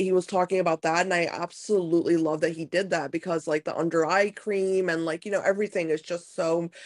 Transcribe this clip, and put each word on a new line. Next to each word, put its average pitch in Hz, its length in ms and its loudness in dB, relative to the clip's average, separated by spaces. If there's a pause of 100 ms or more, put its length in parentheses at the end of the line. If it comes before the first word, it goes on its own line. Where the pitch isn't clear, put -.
he 185 100 0
was 185 160 2
talking 185 320 0
about 170 240 0
that. 165 200 2
And 185 120 0
I 170 120 2
absolutely 170 880 0
love 160 240 0
that 170 160 0
he 165 80 -8
did 180 260 -2
that 156 220 -2
because, 165 340 -4
like, 156 180 0
the - 120 -6
under 165 300 2
eye 196 240 2
cream 190 580 0
and, 165 160 0
like, 165 200 -4
you 208 60 -8
know, 190 120 0
everything 196 480 0
is 151 120 0
just - 320 -10
so 170 360 0 (160)